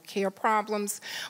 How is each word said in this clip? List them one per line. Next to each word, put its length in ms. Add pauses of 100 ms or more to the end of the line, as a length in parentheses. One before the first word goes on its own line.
care 240
problems, 720 (300)